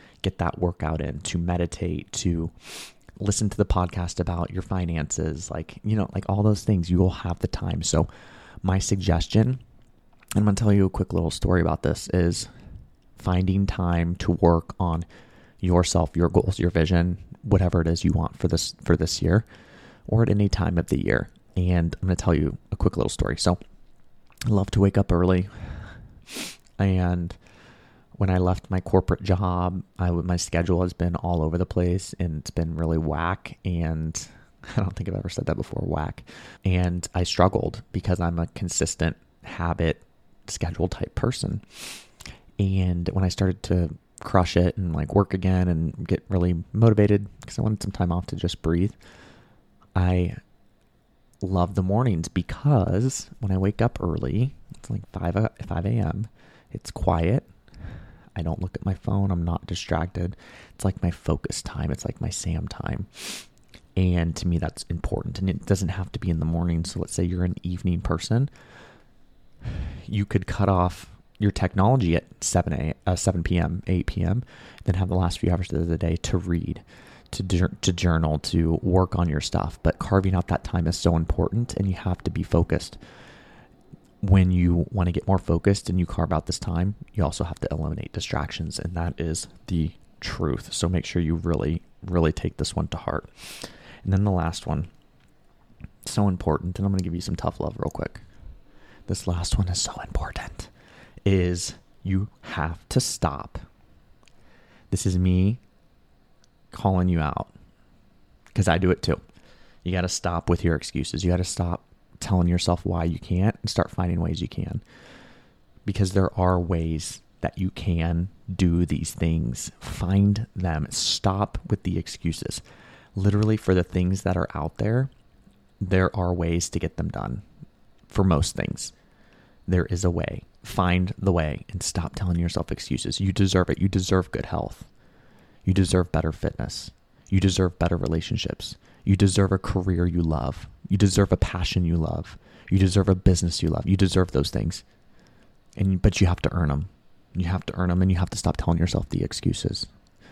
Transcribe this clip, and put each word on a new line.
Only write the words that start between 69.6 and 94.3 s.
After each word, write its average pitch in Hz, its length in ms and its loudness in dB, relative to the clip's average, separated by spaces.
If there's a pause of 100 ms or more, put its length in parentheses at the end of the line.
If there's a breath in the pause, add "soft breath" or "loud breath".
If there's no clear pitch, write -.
You 101 180 -2
could 95 220 0
cut 98 240 0
off 90 400 2 (280)
your 101 120 2
technology 98 640 2
at - 80 -2 (180)
seven - 300 0
a, 71 220 -2 (100)
uh, 92 120 2
seven - 260 0
P 90 160 0
M, 85 280 -2
eight 92 200 0
P - 160 -2
M, 95 220 0 (400 loud breath)
then 90 100 2
have 92 140 0
the 90 80 2
last 87 220 2
few 90 140 0
hours 87 180 0
of 82 180 0
the 82 100 0
day 85 180 0
to - 220 -2
read, 85 440 -2 (500 loud breath)
to - 100 -4
jour-, 90 300 2 (100)
to 92 100 2
journal, 80 460 2
to 82 440 2
work 90 360 2
on 87 100 2
your 76 140 0
stuff. - 400 -4
But - 160 2
carving 95 360 2
out 87 140 0
that - 160 0
time 85 220 0
is 82 100 0
so 82 200 4
important, 82 580 0
and 98 120 0
you 92 100 0
have - 280 -4
to 85 60 -4
be 82 120 -4
focused. - 540 0 (1200 loud breath)
When 92 320 6
you 87 400 4
wanna 90 180 2
get - 160 -2
more 95 120 4
focused 98 520 2
and 92 80 0
you 87 80 2
carve 82 260 -2
out 80 140 0
this - 140 -4
time, 90 340 -2 (180)
you 95 120 0
also - 180 -2
have 82 160 -8
to - 140 -4
eliminate 76 400 -4
distractions, - 680 -6
and 87 160 -8
that 85 260 -4
is 82 280 -4 (180)
the 80 240 0 (300)
truth. - 520 -4
So - 160 -2
make 90 160 0
sure - 160 -2
you 82 140 0
really, 82 480 -2 (240)
really 82 260 4
take - 240 -6
this - 200 -6
one 80 120 0
to - 100 -8
heart. - 300 -6 (760 loud breath)
And 95 80 -2
then 95 100 4
the 104 80 2